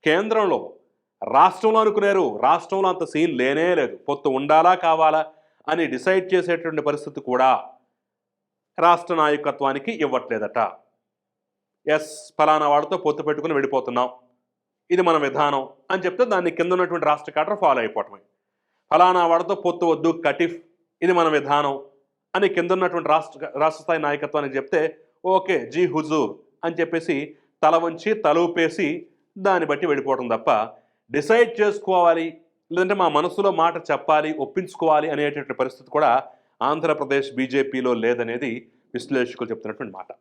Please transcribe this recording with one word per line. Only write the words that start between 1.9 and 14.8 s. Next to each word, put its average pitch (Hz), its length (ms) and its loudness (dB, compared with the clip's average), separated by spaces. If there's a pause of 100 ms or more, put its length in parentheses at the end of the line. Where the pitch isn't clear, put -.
రాష్ట్రంలో 185 460 0
అంత 180 200 -4
సీన్ 165 280 0
లేనే 147 260 2 (140)
లేదు, - 160 -4 (120)
పొత్తు 143 200 -2 (100)
ఉండాలా 160 340 4 (120)
కావాలా 156 380 4 (480)
అని 165 140 0 (100)
డిసైడ్ 185 400 0
చేసేటువంటి 170 540 -2
పరిస్థితి 143 400 -6
కూడా 127 220 4 (1400)
రాష్ట్ర 170 360 2
నాయకత్వానికి 143 680 -2 (120)
ఇవ్వట్లేదట. 117 540 -4 (1400)
ఎస్, 151 160 -6 (260)
ఫలానా 151 360 4
వాడితో 151 320 0
పొత్తు 151 220 -2
పెట్టుకుని 151 300 -2
వెళ్ళిపోతున్నాం, 127 500 -2 (880)